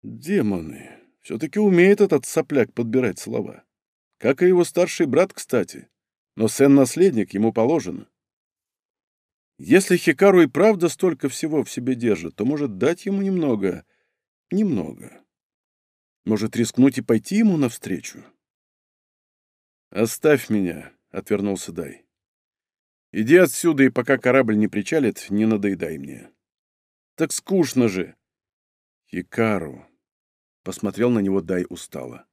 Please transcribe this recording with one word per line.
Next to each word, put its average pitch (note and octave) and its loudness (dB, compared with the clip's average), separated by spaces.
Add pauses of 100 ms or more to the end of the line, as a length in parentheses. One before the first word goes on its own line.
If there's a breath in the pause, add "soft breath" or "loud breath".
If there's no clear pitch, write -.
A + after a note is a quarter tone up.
«Демоны, A2+ -6 (220)
все-таки D#3 -6
умеет G3 6
этот F3 2
сопляк C#3 0
подбирать A#2 -2
слова. A2+ -10 (540)
Как - 0
и F3+ 4
его F3 4
старший F3 -2
брат, E3 2
кстати. - -6 (480)
Но A2 0
Сен C#3 6
наследник, C#3 2
ему G#2+ 0
положено». A2+ -2 (1500)
Если F3 4
Хикару F#3 4
и D#3+ 6
правда F3 2
столько D3+ -2
всего D3 -4
в - -8
себе B2+ -4
держит, G2 -2
то G#2+ -4
может C3+ -4
дать D3 -2
ему G3 -4
немного... C#3+ -2 (680)
немного. A2+ -4 (1000)
Может, G#2+ -2
рискнуть B2+ 2
и C3 -8
пойти A#2 -2
ему G#3 2
навстречу? - -6 (1700)
«Оставь B2+ 0
меня», — F2+ -4 (160)
отвернулся G2 -6
Дай. D#2+ -14 (1040)
«Иди A2+ 2
отсюда, D#3 4
и B2+ 4
пока C3 0
корабль B2 2
не G#2+ 2
причалит, G#2 -4
не G#2 0
надоедай G2 -2
мне». C2+ -16 (880)
«Так D#3+ -2
скучно C3 0
же». F#2 -6 (920)
«Хикару», — F2+ -4 (760)
посмотрел G2+ -4
на A2+ 0
него G2 0
Дай F2+ -6
устало. B1 -16